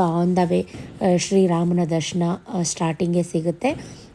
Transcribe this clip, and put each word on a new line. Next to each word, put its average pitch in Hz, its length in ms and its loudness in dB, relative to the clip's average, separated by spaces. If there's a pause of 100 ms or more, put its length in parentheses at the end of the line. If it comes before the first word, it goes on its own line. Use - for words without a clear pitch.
(220)
on 180 140 2
the 180 140 2
way, 180 160 0 (380)
ಆ, 180 120 4
ಶ್ರೀರಾಮನ 175 640 2 (100)
ದರ್ಶನ, 165 320 -2 (320)
ಆ, 180 80 0
ಸ್ಟಾರ್ಟಿಂಗೇ 170 600 0
ಸಿಗುತ್ತೆ. 170 760 -4 (160)